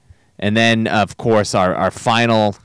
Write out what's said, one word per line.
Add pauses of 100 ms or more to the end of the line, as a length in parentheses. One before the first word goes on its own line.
(380)
And
then,
of
course,
our,
our
final (120)